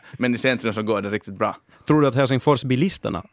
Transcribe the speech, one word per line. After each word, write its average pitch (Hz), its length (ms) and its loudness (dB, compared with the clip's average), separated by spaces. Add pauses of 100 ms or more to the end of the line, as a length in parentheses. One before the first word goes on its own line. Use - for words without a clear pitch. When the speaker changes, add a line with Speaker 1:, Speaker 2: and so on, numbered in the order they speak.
Speaker 1:
<laughs> - 120 -18
Speaker 2:
men 123 180 0
i - 20 -6
centrum 113 360 0
så 107 80 -2
går 107 200 -2
det 101 80 -6
riktigt 101 240 -6
bra. 104 240 -4 (300)
Speaker 1:
Tror 151 140 4
du 143 60 4
att 120 80 0
Helsingforsbilisterna 127 1160 0